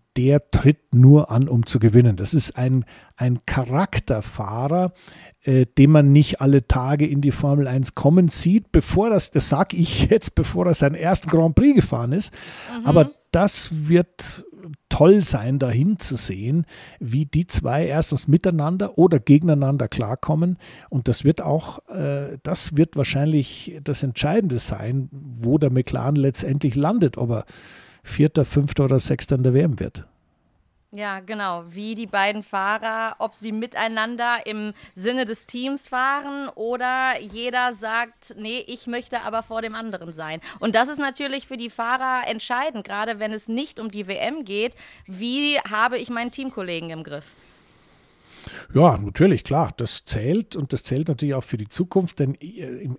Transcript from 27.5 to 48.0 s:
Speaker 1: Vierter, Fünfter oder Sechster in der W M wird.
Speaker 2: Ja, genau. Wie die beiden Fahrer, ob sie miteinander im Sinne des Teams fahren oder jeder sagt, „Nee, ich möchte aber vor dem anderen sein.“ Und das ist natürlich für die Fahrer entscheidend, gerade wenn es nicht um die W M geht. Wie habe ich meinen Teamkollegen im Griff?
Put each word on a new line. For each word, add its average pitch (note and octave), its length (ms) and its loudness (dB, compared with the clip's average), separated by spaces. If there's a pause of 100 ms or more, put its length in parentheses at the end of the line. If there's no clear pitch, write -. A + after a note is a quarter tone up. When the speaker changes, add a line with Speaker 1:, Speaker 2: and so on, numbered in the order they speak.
Speaker 1:
Vierter, - 420 0
Fünfter C#3+ 400 0
oder C3 140 2
Sechster - 360 -2
in B2+ 80 0
der B2+ 100 2
W C#3 80 4
M D3 180 -2
wird. - 260 -10 (840)
Speaker 2:
Ja, G3+ 280 -10
genau. F#3 500 -8
Wie G#3 240 -10
die G#3+ 140 -10
beiden G3+ 340 0
Fahrer, A3 800 -4
ob G#3+ 160 -6
sie G#3+ 160 -12
miteinander A3+ 960 -4
im G#3+ 260 -8 (220)
Sinne A#3+ 300 -4
des A3 200 -10
Teams C4+ 420 -8
fahren C#4 680 -4
oder B3 560 -4 (100)
jeder A#3+ 540 -6
sagt, A3+ 640 -8
„Nee, A3 260 -8
ich - 220 -14
möchte A#3+ 340 -8
aber A3 220 -6
vor A3+ 180 -10
dem A3 140 -10
anderen F#3 380 -12
sein.“ D#3 260 -12 (200)
Und G#3+ 140 -2
das A#3+ 160 2
ist D4 80 -10
natürlich C#4 480 -6
für C4 120 -14
die A#3 120 -12
Fahrer B3+ 580 -4
entscheidend, A#3+ 580 -6
gerade G#3 340 -8
wenn G#3+ 140 -8
es G#3+ 140 -12
nicht A3+ 320 -8
um A3 100 -10
die G3+ 180 -12
W G3 80 -8
M C#4+ 300 -6
geht. G#3 280 -6 (320)
Wie B3+ 540 -4
habe A3+ 400 -2
ich B3 100 -10
meinen A#3+ 220 -8
Teamkollegen F3+ 580 -10
im D#3+ 140 -12
Griff? D3 320 -16 (1400)